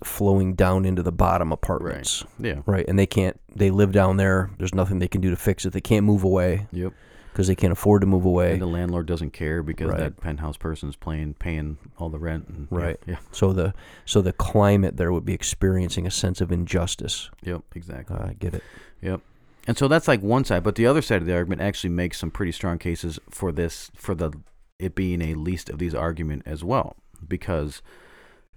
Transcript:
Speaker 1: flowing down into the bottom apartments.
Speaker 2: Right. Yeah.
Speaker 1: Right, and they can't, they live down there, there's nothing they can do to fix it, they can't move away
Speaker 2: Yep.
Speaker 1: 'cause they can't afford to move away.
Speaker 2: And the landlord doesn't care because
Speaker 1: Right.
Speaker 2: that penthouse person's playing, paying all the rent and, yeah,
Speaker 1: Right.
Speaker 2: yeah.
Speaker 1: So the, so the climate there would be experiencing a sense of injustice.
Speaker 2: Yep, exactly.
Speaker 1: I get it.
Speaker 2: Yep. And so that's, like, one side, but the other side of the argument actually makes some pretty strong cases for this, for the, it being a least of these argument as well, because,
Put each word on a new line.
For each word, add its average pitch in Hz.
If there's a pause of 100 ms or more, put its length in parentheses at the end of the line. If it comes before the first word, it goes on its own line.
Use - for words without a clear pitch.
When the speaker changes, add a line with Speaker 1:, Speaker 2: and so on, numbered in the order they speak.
Speaker 1:
flowing 98
down 92
into 92
the 87
bottom 87
apartments. - (140)
Speaker 2:
Right. 117
Yeah. 69
Speaker 1:
Right, 98
and 95
they 98
can't, - (160)
they 101
live 98
down 95
there, 95
there's 92
nothing 92
they 87
can -
do 92
to 87
fix -
it, 90
they 95
can't 104
move 104
away 92
Speaker 2:
Yep. 90 (420)
Speaker 1:
'cause 92
they 95
can't 90
afford 101
to 95
move 92
away. 87
Speaker 2:
And 92
the 92
landlord 87
doesn't 78
care 78
because 80
Speaker 1:
Right. -
Speaker 2:
that 78
penthouse 76
person's 76
playing, 78
paying 76 (200)
all 85
the 78
rent 80
and, 76
yeah, 87
Speaker 1:
Right. 85
Speaker 2:
yeah. 87 (160)
Speaker 1:
So 95
the, 92 (300)
so -
the 90
climate 101
there 90
would 85
be 95
experiencing 92
a 95
sense 92
of 90
injustice. - (120)
Speaker 2:
Yep, 87 (120)
exactly. 82
Speaker 1:
I -
get 87
it. - (400)
Speaker 2:
Yep. 92 (460)
And 117
so 135
that's, 160
like, 113
one 120
side, 90
but 104
the 117
other 143
side 104
of 80
the 87
argument 87
actually 95
makes 87
some 80
pretty 87
strong 85
cases 85 (100)
for 90
this, 82
for -
the, 80 (460)
it 92
being 90
a 80
least 85
of 76
these 85
argument 78
as 78
well, 110 (300)
because, 78 (760)